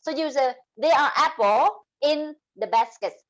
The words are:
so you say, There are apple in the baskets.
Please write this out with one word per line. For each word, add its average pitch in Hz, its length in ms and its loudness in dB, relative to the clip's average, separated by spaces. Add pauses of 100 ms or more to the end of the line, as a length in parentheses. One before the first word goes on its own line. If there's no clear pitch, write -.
so 311 100 -8
you 311 200 -4
say, 262 220 0 (240)
There 294 160 2
are 294 220 2
apple 254 540 2 (320)
in 302 340 -2 (200)
the 202 120 -8
baskets. 226 640 -4